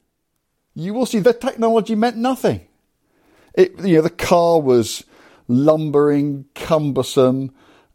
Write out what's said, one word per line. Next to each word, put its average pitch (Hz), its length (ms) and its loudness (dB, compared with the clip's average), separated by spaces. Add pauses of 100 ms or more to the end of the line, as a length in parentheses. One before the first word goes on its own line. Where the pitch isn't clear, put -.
(760)
You 175 200 -8
will 240 120 -2
see 233 120 -2
the 233 140 2
technology 226 640 -2
meant 220 220 -2
nothing. 226 500 -4 (880)
It, - 260 2
you 175 160 2
know, 156 60 4
the 165 80 -2
car 170 500 0
was 123 420 0 (460)
lumbering, 143 960 0 (100)
cumbersome, 135 1000 0 (420)